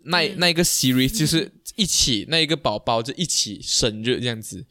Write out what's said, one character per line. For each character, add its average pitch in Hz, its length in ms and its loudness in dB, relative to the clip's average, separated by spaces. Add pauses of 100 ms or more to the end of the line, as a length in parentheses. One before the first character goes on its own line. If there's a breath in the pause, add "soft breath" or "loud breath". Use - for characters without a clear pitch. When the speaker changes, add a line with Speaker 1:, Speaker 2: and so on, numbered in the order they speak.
Speaker 1:
那， 175 160 0
Speaker 2:
嗯。 151 180 -2
Speaker 1:
那 175 120 2
一 165 40 0
个 170 80 2
series， 131 560 2
就 156 80 4
是 160 240 0 (260)
一 202 100 2
起， 113 420 0
那 165 120 2
一 160 60 4
个 156 100 0
宝 113 220 -2
宝 117 240 0
就 127 120 -8
一 180 100 -2
起 - 380 -2
生 110 400 -2
日 113 180 0
这 120 60 -4
样 113 140 -6
子。 127 300 -12